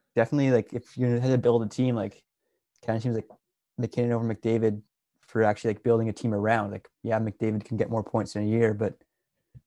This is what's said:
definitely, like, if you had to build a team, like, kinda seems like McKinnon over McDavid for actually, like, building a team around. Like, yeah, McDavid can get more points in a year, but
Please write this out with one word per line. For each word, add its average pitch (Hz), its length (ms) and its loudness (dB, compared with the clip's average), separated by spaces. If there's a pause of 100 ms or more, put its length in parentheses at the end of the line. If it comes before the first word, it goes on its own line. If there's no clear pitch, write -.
(160)
definitely, 135 340 2
like, 117 240 2
if - 240 -10
you 123 80 0
had 120 240 0
to 127 80 4
build 120 240 4
a 104 60 -4
team, 127 260 -2
like, 104 280 -6 (600)
kinda 113 180 -2
seems 117 140 -2
like 110 140 -6 (520)
McKinnon 120 300 0
over 117 140 0
McDavid 110 580 0 (480)
for 113 120 2
actually, 107 320 2
like, - 80 -16
building 113 260 2
a 104 40 -4
team 110 220 -2
around. 104 380 0
Like, 101 160 -12 (140)
yeah, 110 160 -2
McDavid 110 460 -2
can 117 120 -6
get - 140 0
more 113 140 -2
points - 320 -4
in 104 60 -2
a 104 40 -2
year, 110 280 2
but 104 240 -4 (680)